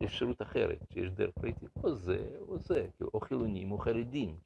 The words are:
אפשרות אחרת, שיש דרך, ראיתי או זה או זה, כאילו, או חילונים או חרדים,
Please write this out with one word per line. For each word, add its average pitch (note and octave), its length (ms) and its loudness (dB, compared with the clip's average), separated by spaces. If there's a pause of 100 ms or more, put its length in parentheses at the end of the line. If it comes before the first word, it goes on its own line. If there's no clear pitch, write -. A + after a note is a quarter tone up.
אפשרות A#2+ 380 0
אחרת, F2 360 2 (140)
שיש F#2 180 0
דרך, F#2 320 0
ראיתי A2+ 240 -2 (180)
או B3 100 4
זה G2 340 0 (200)
או F#3 100 -4
זה, C#3+ 280 2 (100)
כאילו, - 180 -2
או G#2+ 60 0
חילונים G#2 520 0
או G#2 60 0
חרדים, A#2 680 0